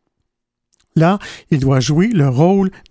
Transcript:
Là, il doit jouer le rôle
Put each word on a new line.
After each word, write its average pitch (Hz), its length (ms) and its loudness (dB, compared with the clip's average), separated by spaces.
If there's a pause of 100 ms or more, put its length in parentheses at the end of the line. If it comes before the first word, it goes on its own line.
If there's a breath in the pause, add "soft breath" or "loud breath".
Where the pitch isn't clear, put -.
(960)
Là, 170 240 2 (300 loud breath)
il 156 100 0
doit 135 200 0
jouer 151 280 0
le 170 200 0
rôle 185 440 0 (200 loud breath)